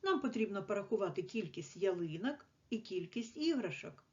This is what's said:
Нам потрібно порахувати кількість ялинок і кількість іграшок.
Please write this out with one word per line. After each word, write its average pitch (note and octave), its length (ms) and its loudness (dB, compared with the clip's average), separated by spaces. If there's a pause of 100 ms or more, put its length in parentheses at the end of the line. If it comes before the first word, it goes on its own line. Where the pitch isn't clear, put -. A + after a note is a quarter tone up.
Нам F#4+ 180 4
потрібно G#3+ 440 2
порахувати G3 580 0
кількість E3+ 540 -4
ялинок F3 680 0 (240)
і A3+ 80 0
кількість G#3 600 -4
іграшок. C4+ 760 0